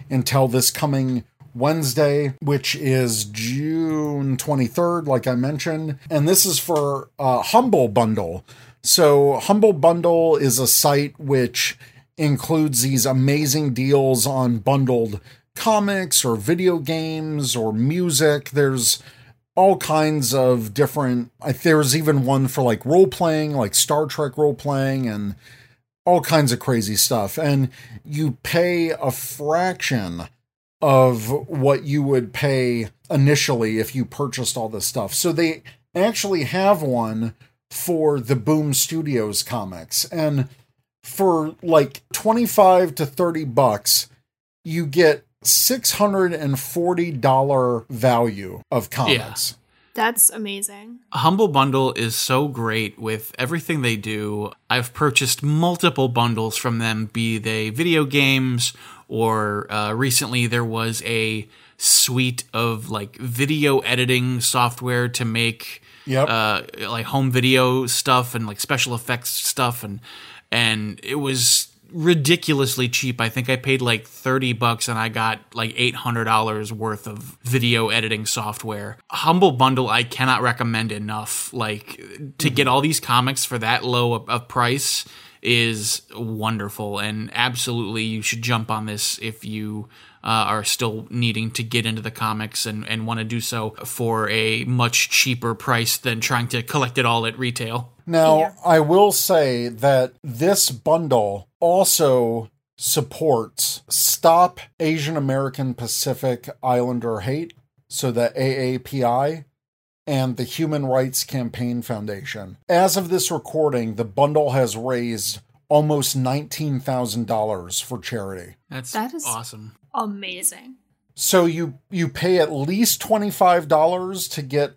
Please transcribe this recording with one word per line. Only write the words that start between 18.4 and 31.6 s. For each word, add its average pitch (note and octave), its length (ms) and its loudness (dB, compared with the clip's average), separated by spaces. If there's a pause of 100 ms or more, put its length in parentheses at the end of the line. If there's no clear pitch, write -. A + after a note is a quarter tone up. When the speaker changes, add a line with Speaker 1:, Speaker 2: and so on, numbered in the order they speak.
Speaker 1:
There's C3 520 0 (500)
all F#3 220 6
kinds D#3 580 0
of B2 400 2
different, B2+ 560 0 (120)
I, C#3 100 -2
there's D3+ 420 4
even D3+ 300 2
one C3+ 240 2
for, C3+ 160 -4
like, A2+ 220 0
role-playing, D#3+ 680 2
like A#2+ 240 -2
Star D#3 300 2
Trek C#3+ 320 -4
role-playing, C3+ 720 0
and G#2 260 -6 (720)
all F3 160 4
kinds D3 320 4
of B2+ 60 -2
crazy G#2+ 360 -2
stuff. G#2 420 0
And C#3+ 300 2 (380)
you D3 380 -4
pay E3+ 480 0
a C#3+ 200 -2
fraction D3 1120 -2 (580)
of C3 480 6 (200)
what C#3 340 2